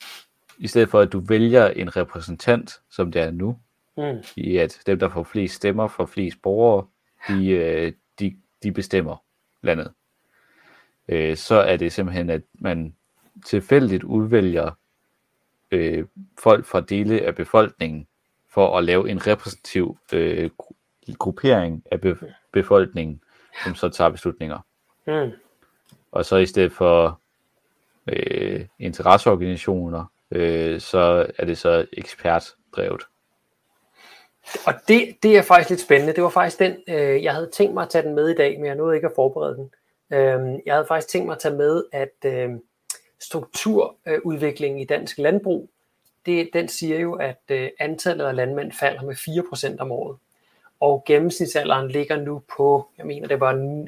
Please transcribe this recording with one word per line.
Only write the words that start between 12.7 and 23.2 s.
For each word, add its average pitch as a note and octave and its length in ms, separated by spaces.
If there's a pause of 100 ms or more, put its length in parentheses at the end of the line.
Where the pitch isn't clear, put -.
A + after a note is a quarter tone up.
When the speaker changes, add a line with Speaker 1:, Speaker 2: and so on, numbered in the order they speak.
Speaker 1:
tilfældigt G#2 580
udvælger, G2 680 (1000)
øh, D#2+ 340 (340)
folk A2 260
fra - 160
dele G#2 400
af - 140
befolkningen, E2 720 (420)
for G2 280
at F2 60
lave F#2 260
en G2 180
repræsentativ, - 680 (160)
øh, E2 360 (120)
gru-, - 560
gruppering F#2 720
af E2+ 100
be-, F2 320 (180)
befolkningen, F2+ 680 (420)